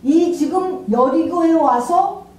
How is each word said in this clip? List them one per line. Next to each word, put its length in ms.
이 300
지금 560
여리고에 640
와서 680